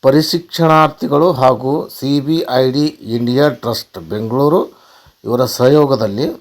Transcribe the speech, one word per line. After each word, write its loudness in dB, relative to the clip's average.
ಪರಿಶಿಕ್ಷಣಾರ್ಥಿಗಳು 2
ಹಾಗೂ 0
ಸಿ -2
ಬಿ -2
ಐ 2
ಡಿ 0
ಇಂಡಿಯಾ 2
ಟ್ರಸ್ಟ್ -6
ಬೆಂಗಳೂರು 0
ಇವರ 0
ಸಹಯೋಗದಲ್ಲಿ 2